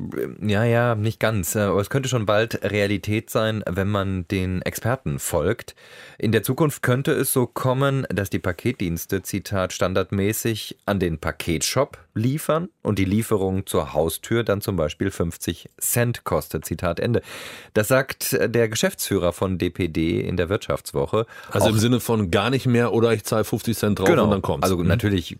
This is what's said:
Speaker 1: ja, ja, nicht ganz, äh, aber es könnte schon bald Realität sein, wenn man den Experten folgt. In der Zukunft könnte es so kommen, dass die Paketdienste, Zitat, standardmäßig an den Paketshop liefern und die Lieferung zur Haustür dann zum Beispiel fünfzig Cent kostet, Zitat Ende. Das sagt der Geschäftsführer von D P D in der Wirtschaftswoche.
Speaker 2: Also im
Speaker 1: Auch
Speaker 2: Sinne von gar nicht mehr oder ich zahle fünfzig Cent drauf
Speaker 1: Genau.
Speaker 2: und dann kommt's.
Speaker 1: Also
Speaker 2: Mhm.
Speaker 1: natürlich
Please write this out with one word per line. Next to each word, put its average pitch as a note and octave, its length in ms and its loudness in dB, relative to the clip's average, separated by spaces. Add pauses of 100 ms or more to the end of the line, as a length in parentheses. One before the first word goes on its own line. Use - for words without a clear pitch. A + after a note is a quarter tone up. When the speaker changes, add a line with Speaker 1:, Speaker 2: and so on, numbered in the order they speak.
(400)
Speaker 1:
ja, G#2 240 2
ja, A#2+ 300 4
nicht G#2+ 260 -2
ganz, A2 340 0
äh, G#2+ 60 2
aber G2 200 4
es G2+ 100 -4
könnte C3+ 180 0
schon B2 160 0
bald G#2+ 380 2
Realität G#2 640 0
sein, A2 400 -2
wenn F#2+ 200 0
man G2 400 -2
den F#2 340 -2
Experten D#2+ 560 -4
folgt. E2+ 560 -2 (440)
In - 140 0
der G#2+ 120 2
Zukunft C#3+ 380 0
könnte C3 300 2
es B2+ 200 0
so B2 140 2
kommen, C3+ 640 0
dass G2 220 -2
die G2+ 80 -2
Paketdienste, F#2 840 -2
Zitat, F#2 500 -4
standardmäßig G2+ 1120 -2
an G#2 120 0
den F2 200 0
Paketshop - 800 -2 (160)
liefern D3+ 540 -2 (140)
und G#2 160 0
die F#2+ 60 2
Lieferung F#2+ 640 0
zur D#2+ 260 -2
Haustür E2 520 0
dann G2+ 160 0
zum G2 160 -4
Beispiel E2 340 -2
fünfzig - 580 -4 (100)
Cent - 460 -2
kostet, D#2+ 400 -2
Zitat E2+ 340 -4
Ende. A2+ 240 0 (520)
Das G#2+ 140 2
sagt - 520 0
der A2+ 280 2
Geschäftsführer G2+ 640 0
von F#2 260 -2
D F2 120 0
P F2+ 180 -2
D D#2+ 320 0
in F2+ 160 -2
der F2 120 0
Wirtschaftswoche. F#2 800 -2 (260)
Speaker 2:
Also G#2 160 4
im G#2+ 60 4
Speaker 1:
Auch A2 40 4
Speaker 2:
Sinne A#2 220 4
von A2 320 0
gar G#2+ 180 2
nicht C3+ 160 -2
mehr A#2+ 260 2
oder A#2 200 4
ich A2 120 0
zahle A2 200 0
fünfzig A#2 340 -2
Cent G#2 220 2
drauf F#2+ 80 4
Speaker 1:
Genau. C#3+ 160 6
Speaker 2:
und G#2+ 60 4
dann G2 120 2
kommt's. D2+ 220 0
Speaker 1:
Also F#2 140 2
Speaker 2:
Mhm. E2+ 100 2
Speaker 1:
natürlich F#2 500 2